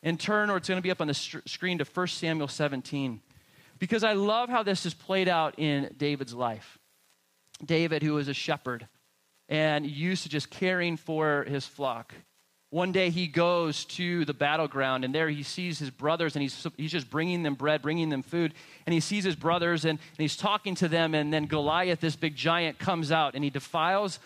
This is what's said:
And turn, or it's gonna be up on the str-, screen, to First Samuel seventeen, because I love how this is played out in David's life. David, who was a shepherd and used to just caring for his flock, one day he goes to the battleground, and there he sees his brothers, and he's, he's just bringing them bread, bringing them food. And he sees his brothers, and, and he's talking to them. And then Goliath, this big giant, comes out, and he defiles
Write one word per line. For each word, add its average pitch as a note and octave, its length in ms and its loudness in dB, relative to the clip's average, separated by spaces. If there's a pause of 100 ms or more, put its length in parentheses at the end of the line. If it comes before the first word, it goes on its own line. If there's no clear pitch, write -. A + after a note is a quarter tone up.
And E3 160 0
turn, G#3 320 2
or G3+ 60 2
it's F3+ 140 -4
gonna F#3 100 0
be F#3 120 0
up F3+ 100 0
on D#3 60 0
the D3 60 0
str-, - 320 -6
screen, F3+ 340 -4
to D3 40 0
First F3+ 360 -2
Samuel D#3+ 280 0
seventeen, C#3 720 -2 (600)
because G3+ 220 2
I A3 120 4
love G#3+ 340 2
how A#3+ 160 2
this G3 220 0
is E3 80 -2
played F#3+ 340 0
out D#3+ 320 2
in C#3+ 380 0
David's C#3 360 -2
life. A#2 460 -4 (880)
David, D#3+ 360 2
who D3+ 120 2
was C#3+ 160 0
a C#3+ 40 -4
shepherd B2+ 540 -4 (600)
and D3+ 360 2
used D#3+ 380 -2
to D#3+ 60 -10
just C#3+ 200 -4
caring F3+ 460 0
for D#3 480 0
his C3+ 220 -4
flock, A#2+ 480 -6 (560)
one F3+ 240 0
day F#3 160 4
he E3+ 180 0
goes E3+ 580 2
to F3 380 -2
the C#3+ 100 -2
battleground, C#3 680 0
and C3 100 -2
there D#3+ 140 2
he D3 160 -4
sees F3 360 -6
his C#3+ 100 -4
brothers, D#3 440 0
and C#3+ 100 0
he's, - 220 -6 (120)
he's D#3 160 -4
just C3+ 160 -4
bringing E3+ 340 0
them C#3+ 120 0
bread, D3 260 0
bringing D#3+ 260 0
them C3+ 160 -2
food. E3 300 -2 (320)
And E3+ 80 2
he E3 80 4
sees G3 240 -2
his F3 100 0
brothers, E3+ 480 0
and, D#3 160 0
and - 180 -20
he's D#3 200 0
talking G3+ 380 0
to F3+ 120 2
them. D#3+ 260 2
And D3+ 200 2
then D3+ 120 0
Goliath, D#3 540 2
this D#3+ 160 0
big D3+ 220 -2
giant, E3 420 2
comes E3 320 0
out, D3+ 240 2
and C#3 80 -2
he C#3+ 60 2
defiles E3+ 760 0